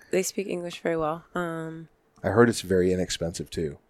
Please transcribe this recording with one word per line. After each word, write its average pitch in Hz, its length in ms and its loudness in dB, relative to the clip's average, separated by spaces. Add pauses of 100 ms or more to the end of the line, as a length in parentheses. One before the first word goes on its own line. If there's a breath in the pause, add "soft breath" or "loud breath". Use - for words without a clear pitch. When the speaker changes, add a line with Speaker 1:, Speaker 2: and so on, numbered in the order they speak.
(100)
Speaker 1:
they 185 120 2
speak 190 260 -4
English 175 320 -6
very 170 160 0
well. 160 280 -2 (100)
Um, 165 540 -6 (340)
Speaker 2:
I 87 60 0
heard 113 200 8
it's 110 140 0
very 92 300 4
inexpensive 87 580 -4
too, - 280 -4 (120)